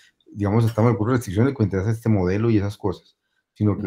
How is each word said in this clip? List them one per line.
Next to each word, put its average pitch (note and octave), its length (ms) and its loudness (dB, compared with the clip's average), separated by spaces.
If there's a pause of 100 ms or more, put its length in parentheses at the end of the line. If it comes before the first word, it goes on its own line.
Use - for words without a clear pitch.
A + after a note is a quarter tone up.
(300)
digamos, G#2 340 0
estamos A2+ 320 2
por G#2+ 140 -2
restricciones, A#2+ 440 0
pues, A2 120 0
interesa F#2+ 240 -2
este A2+ 180 -4
modelo G2+ 420 0
y G#2+ 80 2
esas G2+ 180 -4
cosas. - 400 -8 (380)
Sino G#2 220 0
que - 100 -8